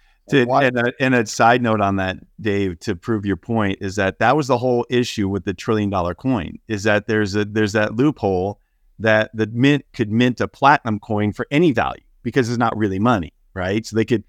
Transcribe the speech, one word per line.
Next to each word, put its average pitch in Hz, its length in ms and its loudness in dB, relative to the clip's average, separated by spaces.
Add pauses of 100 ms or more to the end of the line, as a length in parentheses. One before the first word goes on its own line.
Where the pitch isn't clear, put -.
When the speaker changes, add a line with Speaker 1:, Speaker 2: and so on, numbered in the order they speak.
(300)
Speaker 1:
To, 139 100 4
Speaker 2:
And 123 100 4
why 135 140 2
Speaker 1:
and 123 160 0
a, 120 220 0
and 131 120 2
a 117 120 2
side 120 360 4
note 110 200 0
on 98 160 0
that, 92 200 -4 (220)
Dave, 101 400 -2
to 101 160 -6
prove 104 300 -4
your 98 100 0
point, 107 460 -2
is 98 160 -8
that 95 220 -2
that 120 180 2
was 143 100 -2
the 127 100 2
whole 120 320 0
issue 120 380 -2
with 98 160 -4
the 98 100 -4
trillion 104 360 -2
dollar 90 260 -2
coin, 117 440 -4 (100)
is 104 140 -6
that 104 240 2
there's 107 280 0
a, 107 80 0
there's 104 300 -2
that 107 240 0
loophole 101 640 -2 (380)
that 110 340 2
the 110 140 -2
mint 135 440 2
could 104 220 -4
mint 123 260 2
a 110 80 -2
platinum 135 520 2
coin 104 340 -2
for - 180 -8
any 151 220 4
value 80 260 -4 (220)
because 120 260 0
it's 120 100 -2
not 113 200 0
really 98 220 0
money, 104 340 0 (200)
right? 95 320 -2
So 104 120 -8
they 113 80 2
could, 110 240 0